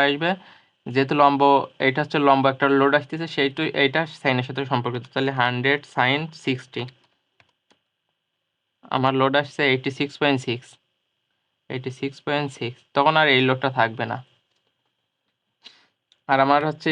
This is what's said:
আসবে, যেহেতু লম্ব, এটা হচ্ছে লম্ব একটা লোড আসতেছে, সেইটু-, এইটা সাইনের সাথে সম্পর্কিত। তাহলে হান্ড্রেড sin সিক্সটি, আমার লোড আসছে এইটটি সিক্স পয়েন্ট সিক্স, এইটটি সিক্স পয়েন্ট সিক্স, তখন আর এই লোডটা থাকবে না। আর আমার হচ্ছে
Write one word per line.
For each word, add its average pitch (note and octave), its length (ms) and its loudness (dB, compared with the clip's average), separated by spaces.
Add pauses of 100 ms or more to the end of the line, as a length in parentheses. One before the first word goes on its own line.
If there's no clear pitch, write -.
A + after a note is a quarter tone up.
আসবে, C#3+ 240 -2 (560)
যেহেতু C3+ 360 -2
লম্ব, C#3+ 200 4 (460)
এটা C3 140 -2
হচ্ছে D3+ 260 -4
লম্ব C3+ 160 4 (100)
একটা C#3 140 0 (120)
লোড C#3 200 4
আসতেছে, D#3+ 360 -8
সেইটু-, C#3+ 360 -2 (120)
এইটা C#3 180 0 (200)
সাইনের B2+ 260 0
সাথে C3 140 -8 (100)
সম্পর্কিত। A#2+ 320 -4 (100)
তাহলে C3+ 260 -2
হান্ড্রেড B2 420 0 (120)
sin C3+ 280 0 (220)
সিক্সটি, C3 380 -6 (2250)
আমার C3+ 260 0
লোড C3+ 200 2
আসছে C#3 200 -8 (100)
এইটটি C3 200 -2
সিক্স C#3+ 260 -6
পয়েন্ট C#3+ 240 0
সিক্স, A#2+ 260 -8 (1000)
এইটটি C3 220 -10
সিক্স C#3 340 -10
পয়েন্ট D3 220 -2 (100)
সিক্স, A#2+ 200 -10 (160)
তখন C#3+ 280 4
আর D#3 140 4
এই B2+ 120 4
লোডটা C3 220 0 (100)
থাকবে A2+ 320 0
না। A#2 60 -6 (2000)
আর C3+ 160 4
আমার C#3+ 240 4
হচ্ছে D3+ 220 -6